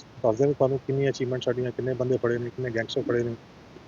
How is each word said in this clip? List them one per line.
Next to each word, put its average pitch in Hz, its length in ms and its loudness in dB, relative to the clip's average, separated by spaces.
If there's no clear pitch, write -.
ਦੱਸਦੇ 117 240 4
ਨੇ 147 60 4
ਤੁਹਾਨੂੰ 135 260 2
ਕਿੰਨੀ 139 300 0
ਅਚੀਵਮੈਂਟ 127 340 -2
ਸਾਡੀਆਂ, 123 280 0
ਕਿੰਨੇ 127 240 -2
ਬੰਦੇ 127 220 2
ਫੜੇ 120 220 0
ਨੇ, 120 120 -6
ਕਿੰਨੇ 127 200 -6
ਗੈਂਗਸਟਰ 113 320 -2
ਫੜੇ 120 200 0
ਨੇ। 120 120 -2